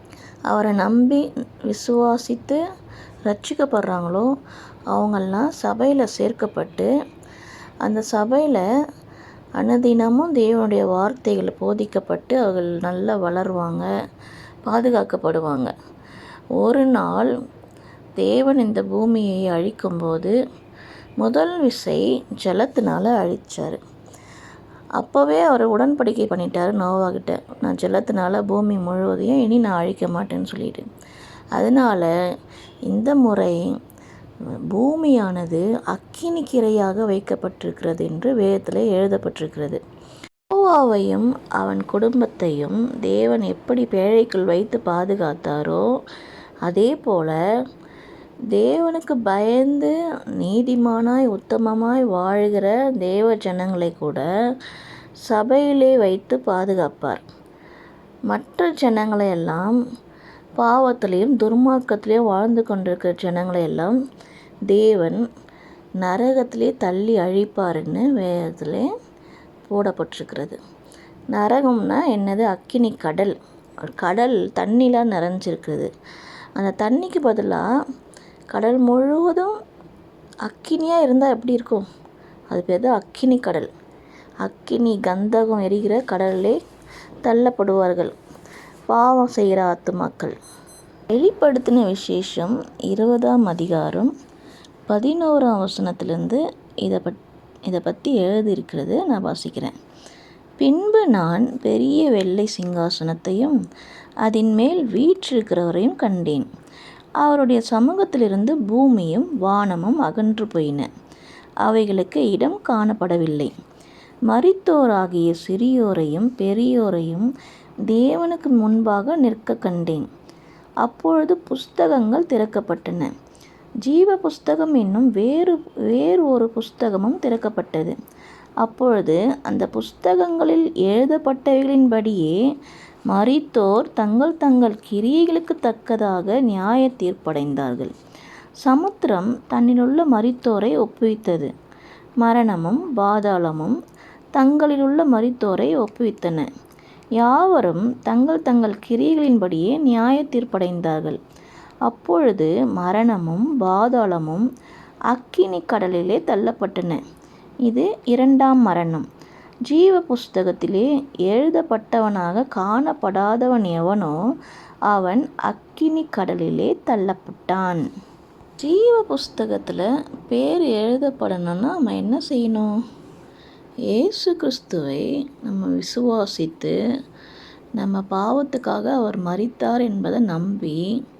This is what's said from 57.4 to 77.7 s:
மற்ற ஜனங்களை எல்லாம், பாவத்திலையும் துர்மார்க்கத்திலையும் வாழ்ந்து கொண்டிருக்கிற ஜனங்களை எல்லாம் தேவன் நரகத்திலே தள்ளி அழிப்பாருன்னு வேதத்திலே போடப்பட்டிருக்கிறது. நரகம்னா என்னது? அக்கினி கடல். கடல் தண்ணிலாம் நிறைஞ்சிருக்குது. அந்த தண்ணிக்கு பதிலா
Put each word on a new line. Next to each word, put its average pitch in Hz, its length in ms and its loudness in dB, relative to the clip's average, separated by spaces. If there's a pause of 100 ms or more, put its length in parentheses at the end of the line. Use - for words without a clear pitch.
மற்ற 220 500 -2
ஜனங்களை 214 600 0
எல்லாம், 170 480 -2 (800)
பாவத்திலையும் 240 800 2
துர்மார்க்கத்திலையும் 226 960 2
வாழ்ந்து 226 300 2
கொண்டிருக்கிற 180 500 -2
ஜனங்களை 175 500 -2
எல்லாம் 165 360 0 (680)
தேவன் 202 640 2 (680)
நரகத்திலே 240 760 0
தள்ளி 202 420 0
அழிப்பாருன்னு 180 920 -2
வேதத்திலே 175 720 -2 (800)
போடப்பட்டிருக்கிறது. 180 920 -6 (760)
நரகம்னா 214 680 2 (120)
என்னது? 202 320 0
அக்கினி 220 540 0
கடல். 175 400 -2 (580)
கடல் 196 600 0
தண்ணிலாம் 233 580 2
நிறைஞ்சிருக்குது. 165 760 -4 (640)
அந்த 196 260 -2
தண்ணிக்கு 330 440 0
பதிலா 202 400 0 (840)